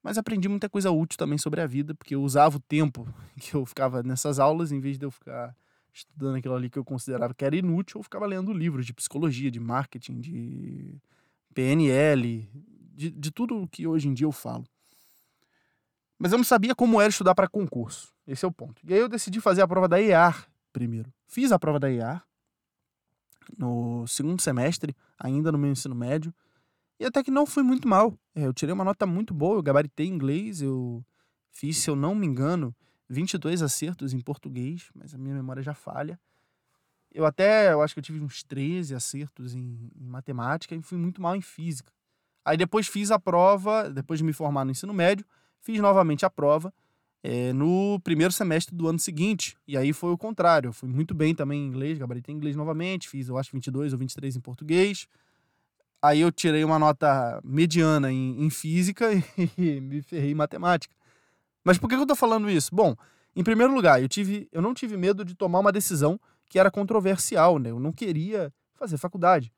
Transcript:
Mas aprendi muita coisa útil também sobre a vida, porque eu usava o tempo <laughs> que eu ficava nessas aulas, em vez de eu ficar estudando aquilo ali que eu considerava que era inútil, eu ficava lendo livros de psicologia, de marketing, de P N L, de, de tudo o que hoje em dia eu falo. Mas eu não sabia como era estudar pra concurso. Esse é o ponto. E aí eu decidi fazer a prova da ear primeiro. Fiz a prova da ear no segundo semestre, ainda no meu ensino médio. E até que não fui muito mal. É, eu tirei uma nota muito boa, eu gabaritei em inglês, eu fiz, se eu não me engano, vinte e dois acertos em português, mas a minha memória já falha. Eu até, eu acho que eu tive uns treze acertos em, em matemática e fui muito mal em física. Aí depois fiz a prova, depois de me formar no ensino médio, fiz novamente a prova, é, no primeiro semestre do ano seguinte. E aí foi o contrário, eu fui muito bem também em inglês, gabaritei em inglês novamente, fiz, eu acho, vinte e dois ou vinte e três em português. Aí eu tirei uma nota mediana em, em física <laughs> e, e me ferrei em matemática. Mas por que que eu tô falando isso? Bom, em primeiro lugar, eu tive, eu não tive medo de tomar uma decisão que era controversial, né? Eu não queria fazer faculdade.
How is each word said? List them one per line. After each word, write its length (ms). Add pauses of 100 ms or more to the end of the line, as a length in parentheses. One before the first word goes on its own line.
Mas 160
aprendi 300
muita 200
coisa 220
útil 280
também 200
sobre 220
a 60
vida, 280
porque 200
eu 80
usava 360
o 20
tempo 480 (140)
<laughs> 180
que 140
eu 100
ficava 380
nessas 360
aulas, 320
em 100
vez 180
de 80
eu 40
ficar 460 (360)
estudando 440
aquilo 180
ali 140
que 100
eu 60
considerava 500
que 100
era 120
inútil, 420
eu 40
ficava 240
lendo 260
livros 320
de 80
psicologia, 580
de 80
marketing, 640
de 760 (600)
P 80
N 260
L, 600 (440)
de, 160
de 200
tudo 320
o 40
que 200
hoje 200
em 60
dia 140
eu 60
falo. 320 (1500)
Mas 140
eu 60
não 60
sabia 300
como 260
era 100
estudar 240
pra 140
concurso. 640 (120)
Esse 180
é 40
o 40
ponto. 320
E 80
aí 80
eu 80
decidi 320
fazer 220
a 60
prova 200
da 120
ear 480 (240)
primeiro. 380 (160)
Fiz 260
a 60
prova 220
da 100
ear 320 (1300)
no 500
segundo 340
semestre, 540 (240)
ainda 340
no 60
meu 120
ensino 240
médio. 400 (640)
E 60
até 180
que 80
não 160
fui 160
muito 240
mal. 300 (180)
É, 120
eu 60
tirei 200
uma 120
nota 220
muito 280
boa, 220
eu 60
gabaritei 440
em 40
inglês, 520
eu 420 (460)
fiz, 280
se 120
eu 60
não 180
me 120
engano, 480 (340)
vinte 260
e 40
dois 240
acertos 500
em 80
português, 760
mas 200
a 40
minha 160
memória 280
já 120
falha. 440 (960)
Eu 120
até, 480
eu 80
acho 140
que 60
eu 40
tive 160
uns 220
treze 520
acertos 600
em, 400
em 120
matemática 680
e 80
fui 160
muito 220
mal 140
em 60
física. 500 (540)
Aí 120
depois 300
fiz 240
a 80
prova, 720
depois 280
de 60
me 80
formar 320
no 60
ensino 220
médio, 320 (360)
fiz 200
novamente 440
a 60
prova, 420 (500)
é, 300
no 520
primeiro 280
semestre 420
do 120
ano 120
seguinte. 580 (100)
E 100
aí 160
foi 200
o 60
contrário, 500
eu 40
fui 160
muito 260
bem 200
também 280
em 40
inglês, 320
gabaritei 360
em 20
inglês 180
novamente, 540
fiz, 200
eu 80
acho, 160
vinte 140
e 40
dois 220
ou 60
vinte 140
e 20
três 220
em 40
português. 680 (920)
Aí 180
eu 100
tirei 320
uma 160
nota 640
mediana 720
em, 320
em 60
física 600
<laughs> 260
e, 200
e 240
me 220
ferrei 300
em 20
matemática. 600 (680)
Mas 140
por 100
que 80
que 60
eu 40
tô 80
falando 340
isso? 240
Bom, 220 (400)
em 80
primeiro 320
lugar, 260
eu 80
tive, 440
eu 100
não 100
tive 240
medo 280
de 100
tomar 240
uma 140
decisão 480 (280)
que 120
era 100
controversial, 880
né? 140
Eu 80
não 120
queria 600 (200)
fazer 240
faculdade. 600